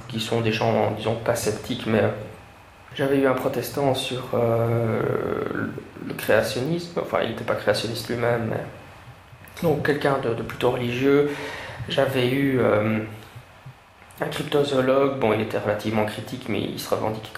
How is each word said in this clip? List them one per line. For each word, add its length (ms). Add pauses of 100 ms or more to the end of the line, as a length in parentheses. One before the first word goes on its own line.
qui 140
sont 200
des 120
gens, 400
disons, 240
pas 180
sceptiques, 520
mais, 120
euh, 100 (840)
j'avais 240
eu 100
un 60
protestant 600
sur, 400
euh, 680 (540)
le, 160 (380)
le 60
créationnisme. 840
Enfin, 220
il 60
n'était 160
pas 100
créationniste 540
lui-même, 420
mais 1120
donc 240
quelqu'un 320
de, 160
de 80
plutôt 300
religieux. 580 (580)
J'avais 380
eu, 320
euh, 400 (1200)
un 60
cryptozoologue. 960
Bon, 120
il 80
était 180
relativement 480
critique, 420
mais 120
il 200
se 120
revendiquait 460